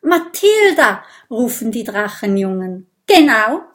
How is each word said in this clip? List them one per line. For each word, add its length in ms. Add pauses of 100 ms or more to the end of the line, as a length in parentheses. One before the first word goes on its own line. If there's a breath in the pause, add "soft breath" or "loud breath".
Mathilda, 1000 (260 loud breath)
rufen 400
die 140
Drachenjungen. 1000 (200)
Genau 560 (120)